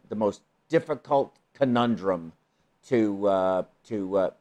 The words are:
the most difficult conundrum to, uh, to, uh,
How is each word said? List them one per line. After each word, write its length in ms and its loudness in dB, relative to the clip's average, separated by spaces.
the 80 -8
most 260 -2
difficult 680 -2
conundrum 800 0
to, 420 0
uh, 340 2
to, 320 -4
uh, 140 2